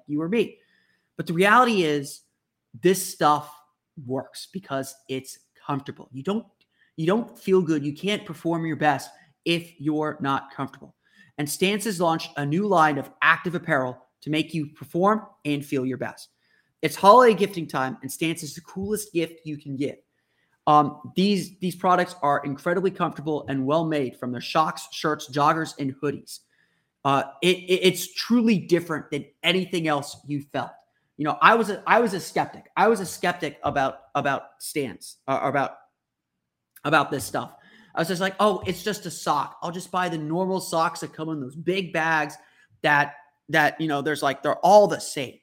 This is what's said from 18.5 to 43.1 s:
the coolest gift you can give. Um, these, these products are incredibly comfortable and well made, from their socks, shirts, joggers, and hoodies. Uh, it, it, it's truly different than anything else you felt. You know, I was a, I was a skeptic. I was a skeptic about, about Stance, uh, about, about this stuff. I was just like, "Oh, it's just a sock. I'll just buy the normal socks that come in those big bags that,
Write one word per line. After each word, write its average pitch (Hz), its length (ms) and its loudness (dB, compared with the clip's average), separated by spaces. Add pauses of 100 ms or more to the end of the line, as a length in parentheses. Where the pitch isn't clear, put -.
the 170 80 -16
coolest 202 520 -8
gift 165 320 -4
you 151 120 -10
can 139 180 -12
give. 131 200 -6 (720)
Um, 151 480 4
these, 185 440 0
these 175 160 -4
products 180 460 2
are 143 240 2
incredibly 175 460 -2
comfortable 156 580 -4
and 135 160 -2
well 156 180 0
made, 147 320 -2
from 123 160 -8
their 120 100 -8
socks, - 500 -2
shirts, 151 360 -4
joggers, 151 520 0
and 135 200 -6
hoodies. - 420 -8 (640)
Uh, 139 200 2 (180)
it, 180 160 4
it, 180 240 0
it's - 320 2
truly 226 460 2
different 165 500 -2
than 143 160 -6 (160)
anything 180 460 0
else 143 300 -2 (100)
you 143 160 -6 (100)
felt. 123 160 -6 (480)
You 151 80 -4
know, 143 160 -4
I 214 140 8
was 214 160 0
a, 180 160 -8
I 196 120 6
was 226 140 2
a 185 60 -4
skeptic. - 460 -6 (120)
I 190 100 4
was 226 120 2
a 175 80 -8
skeptic 175 560 -4
about, 135 380 -2 (120)
about 139 300 -2 (160)
Stance, - 580 -8 (100)
uh, 135 140 -2
about, 135 360 -2 (1080)
about 143 260 2
this 139 140 -4
stuff. 120 300 -8 (400)
I - 60 -4
was 165 80 -2
just 180 140 -4
like, 190 180 -2
"Oh, - 260 2
it's 180 180 -6
just - 220 -6
a 165 60 -10
sock. - 500 -4
I'll 170 100 -6
just 175 200 -12
buy 180 180 -2
the 165 80 -4
normal 170 440 -4
socks 165 400 -2
that 151 100 -10
come 160 180 -10
in 156 120 -6
those 135 160 -12
big 175 340 -4
bags 156 440 0 (480)
that, 147 320 4 (340)